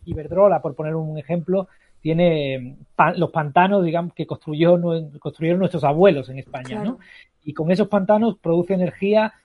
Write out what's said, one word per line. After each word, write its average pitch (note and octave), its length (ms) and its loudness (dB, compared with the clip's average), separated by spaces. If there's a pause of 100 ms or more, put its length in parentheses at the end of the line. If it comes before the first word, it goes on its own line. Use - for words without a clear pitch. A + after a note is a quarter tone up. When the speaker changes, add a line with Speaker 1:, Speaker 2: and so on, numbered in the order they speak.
Speaker 1:
Iberdrola, E3+ 560 0
por D3 140 -6
poner D#3 200 -6
un D#3 220 -6
ejemplo, F3 520 -4 (340)
tiene D3 720 0 (180)
pa-, E3 200 2
los E3 160 -2
pantanos, F3+ 560 2
digamos, E3+ 260 -2
que D#3+ 140 -8
construyó D#3+ 500 2
nue-, E3 420 -4
construyeron D#3+ 420 -2
nuestros E3 240 -2
abuelos D3+ 440 2
en C3 120 -14
España, B2+ 280 -14
Speaker 2:
Claro. G#3 160 -8
Speaker 1:
¿no? B3 140 -6 (440)
Y D3+ 120 -12
con D#3+ 160 -2
esos G3 180 2
pantanos G#3+ 480 2
produce F3 380 0
energía G3 580 0 (120)